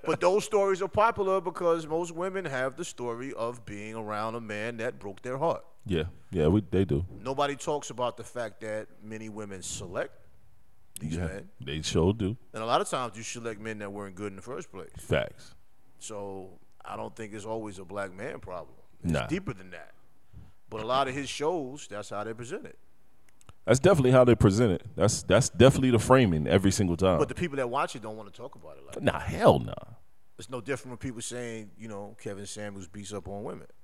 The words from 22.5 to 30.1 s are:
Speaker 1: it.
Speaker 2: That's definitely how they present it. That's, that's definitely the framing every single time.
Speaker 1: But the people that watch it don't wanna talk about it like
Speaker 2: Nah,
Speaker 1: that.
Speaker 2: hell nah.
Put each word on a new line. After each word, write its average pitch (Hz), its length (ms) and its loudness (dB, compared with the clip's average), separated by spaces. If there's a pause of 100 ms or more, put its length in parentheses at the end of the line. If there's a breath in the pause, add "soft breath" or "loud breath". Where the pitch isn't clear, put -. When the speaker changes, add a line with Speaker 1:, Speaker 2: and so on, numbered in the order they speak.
Speaker 1:
it. 73 120 -16 (880)
Speaker 2:
That's - 140 6
definitely 139 320 8
how 127 140 10
they 120 100 10
present 107 380 6
it. - 100 -2 (140)
That's, - 260 4
that's 104 260 6
definitely 131 420 8
the 113 80 6
framing 95 480 6
every 92 240 6
single 90 260 2
time. 92 220 4
Speaker 1:
But - 100 2
the - 60 -10
people 156 220 -2
that 127 120 -2
watch 143 260 -2
it 131 60 -10
don't 110 160 -10
wanna 107 140 -16
talk 123 240 -14
about 78 220 -18
it 69 80 -20
like - 160 -12
Speaker 2:
Nah, - 120 2
Speaker 1:
that. - 80 -6
Speaker 2:
hell 180 380 4
nah. 55 140 -6 (680)